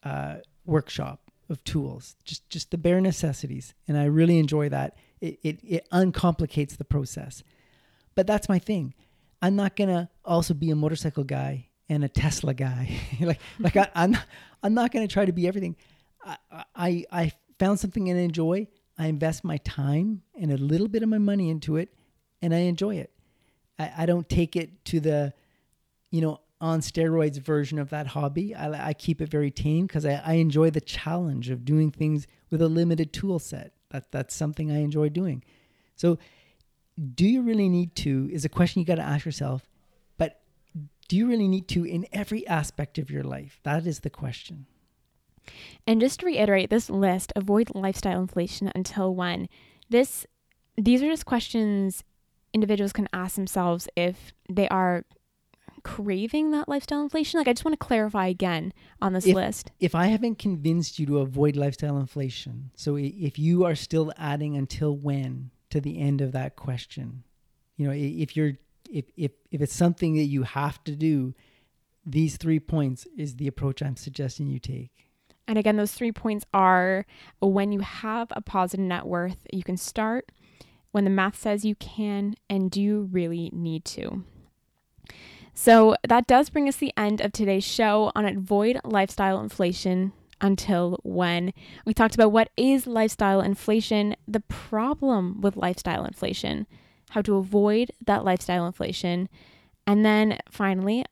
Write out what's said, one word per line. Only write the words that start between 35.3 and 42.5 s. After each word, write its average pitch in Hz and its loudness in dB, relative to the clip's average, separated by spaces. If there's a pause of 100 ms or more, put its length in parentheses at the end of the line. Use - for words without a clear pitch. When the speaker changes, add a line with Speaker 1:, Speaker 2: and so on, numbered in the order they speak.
Speaker 1:
So, 170 2 (960)
"Do 170 4
you 254 4
really 220 2
need 175 0
to?" 135 -2
is 156 -4
a - 0
question - 2
you 165 0
gotta 165 0
ask 147 -2
yourself. 135 -6 (480)
But 160 -2 (680)
do 175 0
you 226 2
really 220 2
need 185 0
to 175 0
in 170 -6
every 208 -6
aspect 151 -4